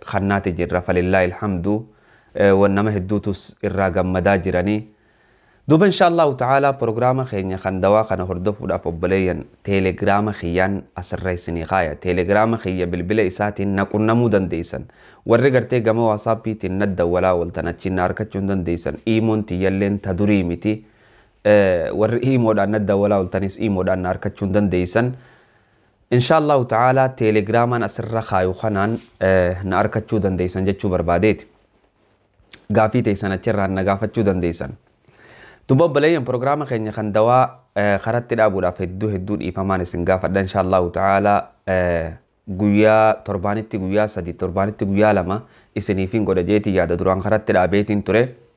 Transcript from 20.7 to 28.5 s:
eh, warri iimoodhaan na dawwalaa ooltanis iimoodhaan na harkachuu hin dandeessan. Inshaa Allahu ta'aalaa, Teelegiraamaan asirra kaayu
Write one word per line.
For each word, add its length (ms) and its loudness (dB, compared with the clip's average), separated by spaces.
eh, 480 4
warri 300 0
iimoodhaan 480 2
na 80 0
dawwalaa 400 2
ooltanis 420 -4
iimoodhaan 420 0
na 60 -4
harkachuu 380 -6
hin 80 -2
dandeessan. 580 0
Inshaa 260 4
Allahu 280 2
ta'aalaa, 440 2
Teelegiraamaan 720 0
asirra 400 -6
kaayu 320 0